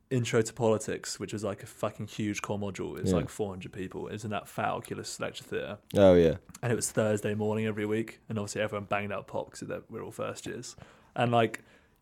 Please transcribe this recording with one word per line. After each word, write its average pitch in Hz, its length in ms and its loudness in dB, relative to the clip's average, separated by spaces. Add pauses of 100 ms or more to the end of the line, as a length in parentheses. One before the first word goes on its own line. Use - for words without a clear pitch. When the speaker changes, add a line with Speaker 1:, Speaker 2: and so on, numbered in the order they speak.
(100)
Speaker 1:
Intro 120 320 4
to - 100 -2
Politics, - 680 0
which 98 140 -6
was, 104 100 -4
like, 101 200 -4
a - 40 -14
fucking - 420 -6
huge 104 340 -2
core 104 160 -4
module. 90 400 -6
It - 60 -6
was, 95 80 4
Speaker 2:
Yeah. 90 40 6
Speaker 1:
like, 78 140 0
four 104 180 -4
hundred 92 240 -10
people. 92 360 -8
It - 40 -8
was 104 120 -8
in 110 80 -6
that 98 140 -4
fat 107 260 -2
Oculus 98 480 -8
lecture - 240 -6
theatre. 92 340 -6 (180)
Speaker 2:
Oh, 98 160 12
yeah. 82 220 8 (280)
Speaker 1:
And 120 80 -2
it 117 60 4
was - 140 -4
Thursday 107 440 0
morning 107 300 0
every 107 220 -2
week. 110 420 -2
And 110 100 -4
obviously 101 220 -4
everyone 104 300 -2
banged 101 200 0
out 98 160 -6
pop - 240 -6
'cause - 100 -16
they're, - 280 -6
we're 110 160 -10
all 98 60 -10
first 107 340 -6
years. - 320 -10 (400)
And, 120 160 2
like, 117 300 4 (400)